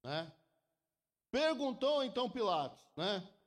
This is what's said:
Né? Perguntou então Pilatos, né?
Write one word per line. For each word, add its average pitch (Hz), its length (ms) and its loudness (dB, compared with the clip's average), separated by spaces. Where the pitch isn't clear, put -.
Né? 156 280 -4
Perguntou 277 720 2
então 247 280 -2
Pilatos, 175 500 0
né? 185 320 -2